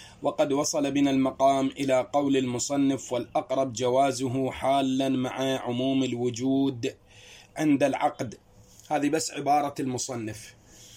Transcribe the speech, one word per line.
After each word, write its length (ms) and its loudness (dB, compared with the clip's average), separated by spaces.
وقد 300 0
وصل 400 0
بنا 200 2
المقام 560 2
إلى 460 0
قول 240 4
المصنف: 760 0
"والأقرب 600 -2
جوازه 800 0
حالا 580 0
مع 500 -2
عموم 440 0
الوجود 920 -2
عند 260 2
العقد". 520 -2
هذه 180 0
بس 220 -2
عبارة 480 0
المصنف. 760 -6